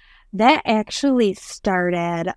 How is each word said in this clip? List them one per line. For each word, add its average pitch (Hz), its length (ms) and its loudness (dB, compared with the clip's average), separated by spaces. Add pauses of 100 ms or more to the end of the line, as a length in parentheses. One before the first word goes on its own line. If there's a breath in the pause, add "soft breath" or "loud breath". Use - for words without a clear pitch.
(340 soft breath)
That 214 320 4
actually 226 720 0
started, 175 1000 -2